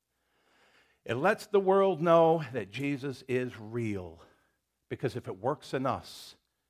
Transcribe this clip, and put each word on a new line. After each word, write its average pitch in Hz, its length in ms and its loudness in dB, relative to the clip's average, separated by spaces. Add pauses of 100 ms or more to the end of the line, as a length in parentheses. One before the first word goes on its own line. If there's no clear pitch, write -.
(1040)
It 117 100 -2
lets 185 320 0
the 202 120 4
world 190 420 4
know 165 420 6 (100)
that 101 180 -6
Jesus 139 560 -6
is 127 320 -2
real, 104 600 -6 (720)
because 120 260 -6
if 120 120 -10
it 92 120 -10
works 135 340 -4
in 135 120 -2
us, - 500 -6 (340)